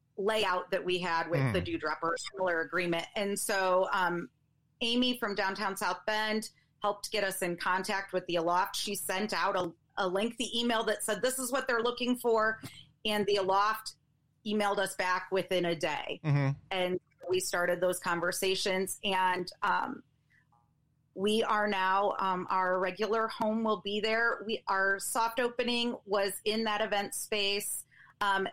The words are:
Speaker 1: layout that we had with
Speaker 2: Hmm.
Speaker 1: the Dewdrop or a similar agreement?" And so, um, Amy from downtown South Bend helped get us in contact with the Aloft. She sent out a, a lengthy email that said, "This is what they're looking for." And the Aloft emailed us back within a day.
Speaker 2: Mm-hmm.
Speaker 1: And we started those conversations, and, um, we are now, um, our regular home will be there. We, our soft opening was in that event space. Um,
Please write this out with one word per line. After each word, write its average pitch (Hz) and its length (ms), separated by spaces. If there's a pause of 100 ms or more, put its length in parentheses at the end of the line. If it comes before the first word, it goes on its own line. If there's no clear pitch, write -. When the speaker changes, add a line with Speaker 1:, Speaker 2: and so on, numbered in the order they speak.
(180)
Speaker 1:
layout 196 540
that 190 120
we 180 140
had 165 320
with 165 100
Speaker 2:
Hmm. 135 140
Speaker 1:
the 175 80
Dewdrop 160 400
or 165 140
a - 20
similar 180 440
agreement?" 170 440 (100)
And 202 220
so, 190 560
um, 175 340 (540)
Amy 247 380
from 202 160
downtown 196 420
South 180 300
Bend 214 420 (320)
helped 208 300
get 208 120
us 190 200
in 175 120
contact 190 560
with 180 140
the 170 120
Aloft. 170 380
She 202 200
sent 196 380
out 190 220
a, 180 160 (260)
a 196 100
lengthy 208 420 (100)
email 233 260
that - 180
said, 208 180
"This 254 160
is 254 140
what 254 160
they're 233 160
looking 240 340
for." 220 420 (460)
And 214 220
the 202 80
Aloft 196 580 (540)
emailed 208 320
us 190 160
back 185 360
within 180 340
a 170 100
day. 160 500
Speaker 2:
Mm-hmm. 143 240 (220)
Speaker 1:
And 185 280 (300)
we 185 100
started 175 420
those 180 180
conversations, 185 1040
and, 185 440 (140)
um, - 400 (1120)
we 214 280
are 208 240
now, 196 500
um, 185 320
our 185 300
regular 202 480
home 220 360
will 214 180
be 202 200
there. 226 460
We, - 200
our 196 320
soft 233 400
opening 240 560 (120)
was 196 260 (100)
in 220 200
that 214 180
event 202 320
space. 202 680 (360)
Um, 196 340